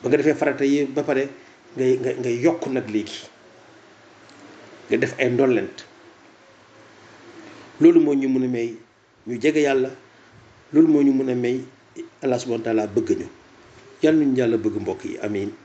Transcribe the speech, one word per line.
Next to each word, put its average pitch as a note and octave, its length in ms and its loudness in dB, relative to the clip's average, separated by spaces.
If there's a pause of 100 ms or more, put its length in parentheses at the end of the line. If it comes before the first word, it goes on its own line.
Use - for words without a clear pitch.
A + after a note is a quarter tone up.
Ba B2+ 80 -4
nga D3 80 4
defee D3 160 2
farata C#3+ 320 -2
yi C#3+ 240 2
ba C#3+ 140 -4
pare, C#3 260 -2 (480)
ngay, B2+ 240 2
ngay, B2+ 180 -4
ngay A#2+ 220 -2
yokk - 260 0
nag A#2+ 220 -6
léegi. G#2+ 320 -6 (1700)
Nga - 80 0
def - 220 -2
ay B2+ 100 0
ndollent. B2 560 0 (1900)
Loolu E3+ 220 8
moo D3 140 2
ñu C3+ 120 0
mën C3 160 0
a B2+ 40 -2
may A#2 280 -4 (520)
ñu A#2+ 120 -8
jege D3+ 220 2
Yàlla. C3+ 280 2 (840)
Loolu D#3 140 6
moo D3 160 4
ñu C#3 100 4
mën C3 160 -2
a B2+ 60 0
may B2 260 -2 (600)
Allah A#2+ 160 0
subhanahu A#2 220 -4
wa - 40 -10
taala A2 220 0
bëgg G#2 220 -2 (100)
ñu. - 80 -12 (760)
Yal D#3 160 4
nañu C#3 200 2
Yàlla A#2 200 0
bëgg, G#2+ 240 -2
mbokk - 240 -8
yi. - 160 -10
Amiin. G#2 300 -6 (140)